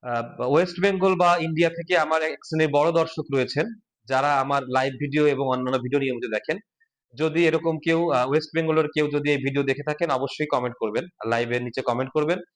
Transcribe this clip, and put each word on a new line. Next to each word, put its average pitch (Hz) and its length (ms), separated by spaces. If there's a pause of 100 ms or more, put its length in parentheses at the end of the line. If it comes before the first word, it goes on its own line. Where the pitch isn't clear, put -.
আহ, 120 200 (280)
ওয়েস্ট 180 300
বেঙ্গল 190 340
বা 175 140 (180)
ইন্ডিয়া 165 300
থেকে 170 200
আমার 156 260
এক 156 220
শ্রেণীর 156 320
বড় 151 140
দর্শক 160 380
রয়েছেন 135 360 (420)
যারা 131 220 (100)
আমার 139 280
লাইভ 131 260 (100)
ভিডিও 147 240
এবং 139 200
অন্যান্য 127 380
ভিডিও 135 180
নিয়মিত 123 320
দেখেন। 151 220 (560)
যদি 151 320
এরকম 160 300 (100)
কেউ, 165 140 (120)
আহ, 127 160
ওয়েস্ট 151 260
বেঙ্গলের 156 420
কেউ 151 100 (100)
যদি 143 140
এই 143 160
ভিডিও 135 180
দেখে 135 260
থাকেন 156 220
অবশ্যই 139 420
কমেন্ট 123 280
করবেন, 113 240 (260)
লাইভের 120 320
নিচে 123 180
কমেন্ট 123 320
করবেন 156 260 (160)